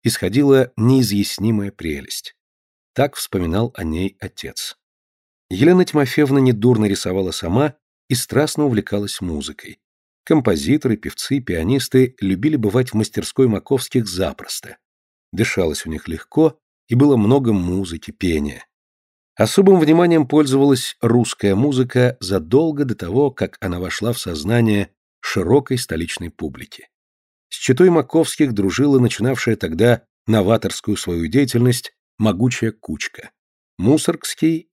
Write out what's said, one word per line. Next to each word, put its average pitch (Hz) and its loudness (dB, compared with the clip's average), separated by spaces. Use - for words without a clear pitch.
исходила 131 2
неизъяснимая 107 0
прелесть. - -12
Так 139 -2
вспоминал 98 -4
о 85 -10
ней 85 -6
отец. - -14
Елена 170 4
Тимофеевна 143 0
недурно 117 2
рисовала 92 -2
сама 117 -2
и 131 -2
страстно 147 -2
увлекалась 104 -4
музыкой. 78 -10
Композиторы, 120 0
певцы, - -6
пианисты 127 0
любили 101 -2
бывать 117 0
в - -8
мастерской 107 0
Маковских 117 -2
запросто. - -8
Дышалось 85 -2
у 78 -10
них 78 -10
легко, 147 0
и 117 -2
было 139 4
много 113 2
музыки, 90 -4
пения. 73 -4
Особым 190 4
вниманием 160 4
пользовалась 139 2
русская 113 2
музыка 127 0
задолго 127 0
до 120 -6
того, 113 -2
как - -6
она 87 -6
вошла 98 -4
в 117 -6
сознание 101 0
широкой 123 0
столичной 82 -8
публики. - -12
С - -14
четой 156 4
Маковских 160 2
дружила 104 2
начинавшая 117 0
тогда 104 0
новаторскую 107 0
свою 85 -4
деятельность 123 0
могучая 110 0
кучка. - -12
Мусоргский 160 0